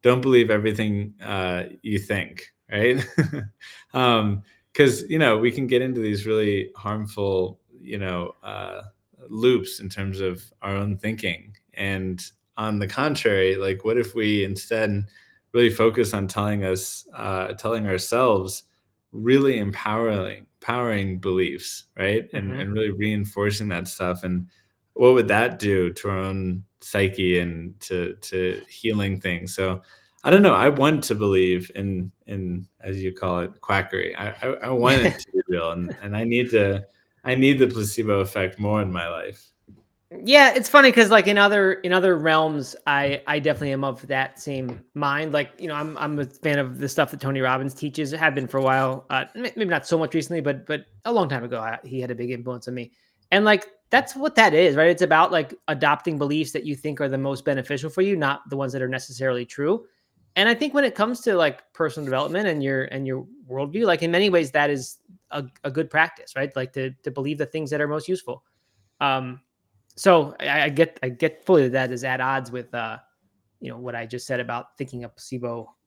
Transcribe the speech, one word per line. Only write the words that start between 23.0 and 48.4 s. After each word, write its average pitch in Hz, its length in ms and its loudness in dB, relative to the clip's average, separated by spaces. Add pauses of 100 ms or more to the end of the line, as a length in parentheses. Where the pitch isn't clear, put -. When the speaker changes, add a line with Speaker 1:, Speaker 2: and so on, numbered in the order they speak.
Speaker 1:
that 87 180 -6
stuff. 90 360 -4
And 90 240 -4 (460)
what 127 200 6
would 113 160 4
that 113 300 0
do 95 340 2
to 101 160 -8
our 95 80 -2
own 95 460 -4 (180)
psyche 95 580 0
and 85 420 -6
to, 90 340 -6
to 92 540 -6
healing 98 520 -4
things? 90 340 -6
So 92 260 -2 (420)
I 143 80 4
don't 196 100 10
know. 170 140 8
I 117 140 6
want 143 360 2
to 110 100 -2
believe 92 600 2
in, 95 360 -4 (160)
in, 90 400 -8 (140)
as 98 200 -6
you 92 120 -4
call 90 280 -4
it, 92 200 -10
quackery. 92 540 -2
I, 104 140 -8 (120)
I, 131 60 -4 (160)
I 117 60 -6
want 127 320 4
it - 180 0
Speaker 2:
<laughs> - 0 -
Speaker 1:
to - 120 -16
be 95 160 0
real, 85 240 -2
and, 87 300 -6
and 101 160 -6
I 113 60 -2
need 120 280 0
to, 101 340 2 (380)
I 131 120 0
need 135 240 4
the 131 80 6
placebo 107 540 -2
effect 95 380 -4
more 104 220 0
in 95 100 -2
my 85 160 -4
life. 85 440 -12 (720)
Speaker 2:
Yeah, 269 320 8
it's 254 140 0
funny 277 220 10
'cause, 220 180 6
like, 208 180 8
in 208 100 2
other, 202 360 4
in 180 180 -4
other 185 260 4
realms, 156 580 0 (120)
I, 143 400 0
I 147 120 0
definitely 143 340 -2
am 135 100 -4
of 135 240 -6
that 135 320 -4
same 131 440 -8 (100)
mind. 147 400 -2
Like, 143 260 -2
you 175 80 -10
know, 151 80 -8
I'm, 151 220 -8
I'm 147 220 -4
a 139 60 -2
fan 143 320 -4
of 127 220 -4
the 139 80 -6
stuff 139 240 0
that - 80 -14
Tony 135 220 -4
Robbins 131 320 -2
teaches, 143 380 -8
have 156 220 0
been 135 140 -6